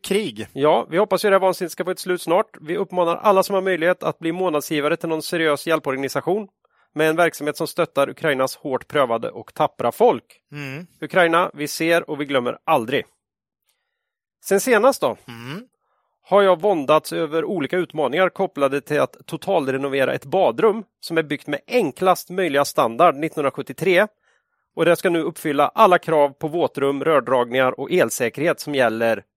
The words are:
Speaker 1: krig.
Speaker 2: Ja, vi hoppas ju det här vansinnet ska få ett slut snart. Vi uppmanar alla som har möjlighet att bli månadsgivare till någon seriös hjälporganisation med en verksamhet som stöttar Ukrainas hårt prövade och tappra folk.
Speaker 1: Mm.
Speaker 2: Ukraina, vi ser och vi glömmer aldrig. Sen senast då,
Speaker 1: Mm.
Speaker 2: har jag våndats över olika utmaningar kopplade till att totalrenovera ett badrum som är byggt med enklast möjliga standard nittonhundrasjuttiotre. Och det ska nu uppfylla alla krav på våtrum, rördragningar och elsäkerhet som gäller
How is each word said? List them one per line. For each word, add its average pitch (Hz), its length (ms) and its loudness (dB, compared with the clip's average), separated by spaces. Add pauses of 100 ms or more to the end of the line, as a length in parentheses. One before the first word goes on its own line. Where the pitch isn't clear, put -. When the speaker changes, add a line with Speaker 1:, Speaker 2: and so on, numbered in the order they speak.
Speaker 1:
krig. 151 500 -4
Speaker 2:
Ja, 151 360 2
vi 156 80 -2
hoppas 202 280 0
ju 208 40 4
det 196 60 2
här 190 40 0
vansinnet 180 320 -2
ska - 140 -10
få 185 60 -6
ett 175 80 -8
slut 180 220 -4
snart. 175 400 -2
Vi 165 160 -8
uppmanar 180 380 -2
alla 190 280 2
som - 120 -4
har 190 60 0
möjlighet 180 420 -2
att 156 160 -4
bli 165 120 -4
månadsgivare 156 680 -2
till 165 120 -8
någon 160 120 -4
seriös 160 460 -2
hjälporganisation 151 800 -2 (480)
med 156 140 2
en 165 60 0
verksamhet 156 420 -2
som 160 100 -4
stöttar 139 420 -2
Ukrainas 131 460 -2
hårt 131 320 -6
prövade 117 440 0
och - 220 -18
tappra 139 380 0
folk. 208 320 2 (280)
Speaker 1:
Mm. 143 360 -12 (140)
Speaker 2:
Ukraina, 170 520 2
vi 147 140 -6
ser 165 420 0
och 147 120 -6
vi 147 40 -2
glömmer 123 400 -2
aldrig. 131 400 0 (1400)
Sen 196 140 2
senast 240 420 2
då, 117 160 -2 (100)
Speaker 1:
Mm. 123 360 -14 (640)
Speaker 2:
har 202 140 4
jag 180 200 4
våndats 156 520 2
över 160 320 -2
olika 175 320 -2
utmaningar 160 520 0
kopplade 139 520 -2
till 147 200 -2
att - 240 -2
totalrenovera 135 880 -2
ett 131 120 -6
badrum 190 580 2 (160)
som 165 180 -4
är 160 60 2
byggt 147 240 -6
med 139 200 -4
enklast 185 640 0
möjliga 160 360 0
standard 139 500 2
nittonhundrasjuttiotre. 160 920 -2 (680)
Och 156 100 0
det 165 100 4
ska 185 140 -2
nu 170 120 0
uppfylla 143 460 0
alla 190 300 4
krav 147 320 2
på 156 180 -8
våtrum, 139 560 -2
rördragningar 127 760 2
och 139 120 -6
elsäkerhet 143 680 0
som 147 160 -8
gäller 113 480 2 (140)